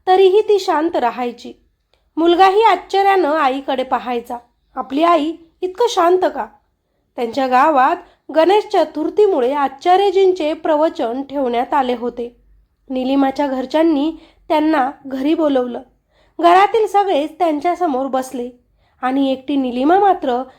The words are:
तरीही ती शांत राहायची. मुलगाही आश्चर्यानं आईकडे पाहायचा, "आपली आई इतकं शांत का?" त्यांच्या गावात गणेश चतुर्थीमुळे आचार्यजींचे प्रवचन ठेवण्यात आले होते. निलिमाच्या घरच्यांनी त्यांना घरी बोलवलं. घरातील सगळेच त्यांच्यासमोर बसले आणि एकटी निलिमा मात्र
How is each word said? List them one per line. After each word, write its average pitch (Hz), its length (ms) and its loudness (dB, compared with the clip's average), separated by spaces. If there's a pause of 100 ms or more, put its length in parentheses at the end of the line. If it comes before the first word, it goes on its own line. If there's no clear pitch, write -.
तरीही 370 340 4
ती 415 180 2
शांत 339 380 -2
राहायची. 240 560 -6 (640)
मुलगाही 370 460 4
आश्चर्यानं 392 640 2
आईकडे 277 540 -2
पाहायचा, 240 540 -6 (380)
"आपली 269 280 -4
आई 330 300 2 (280)
इतकं 370 280 -2
शांत 359 340 2
का?" 277 240 -4 (720)
त्यांच्या 247 300 -4
गावात 262 500 2 (380)
गणेश 392 380 4
चतुर्थीमुळे 320 800 0
आचार्यजींचे 359 1040 0
प्रवचन 302 680 -2
ठेवण्यात 262 520 -4
आले 254 200 0
होते. 240 460 -10 (500)
निलिमाच्या 269 560 -2
घरच्यांनी 285 680 -2 (360)
त्यांना 311 420 0 (160)
घरी 269 280 -2
बोलवलं. 262 480 -2 (580)
घरातील 392 460 4
सगळेच 370 520 -2
त्यांच्यासमोर 311 680 -2
बसले 254 440 -6 (520)
आणि 269 300 0
एकटी 262 240 -4
निलिमा 262 420 0
मात्र 349 440 0 (160)